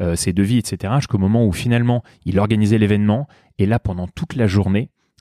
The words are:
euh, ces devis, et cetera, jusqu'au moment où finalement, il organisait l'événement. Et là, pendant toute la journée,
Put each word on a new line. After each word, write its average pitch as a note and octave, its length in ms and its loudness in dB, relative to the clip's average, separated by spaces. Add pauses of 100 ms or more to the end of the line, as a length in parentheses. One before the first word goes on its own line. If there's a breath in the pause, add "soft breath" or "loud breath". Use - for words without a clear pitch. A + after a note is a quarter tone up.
euh, E2+ 160 -2
ces - 160 -4
devis, G2+ 260 2
et G#2+ 60 0
cetera, G2+ 340 -4
jusqu'au A#2+ 200 -2
moment G#2+ 280 2
où F#2+ 60 0
finalement, A#2+ 500 0 (220 soft breath)
il F#2+ 140 -2
organisait G#2+ 400 2
l'événement. G#2 500 2 (300 soft breath)
Et F#2+ 80 2
là, A2 120 0
pendant F2+ 300 -6
toute - 260 -10
la A2+ 140 0
journée, G2 420 0 (300)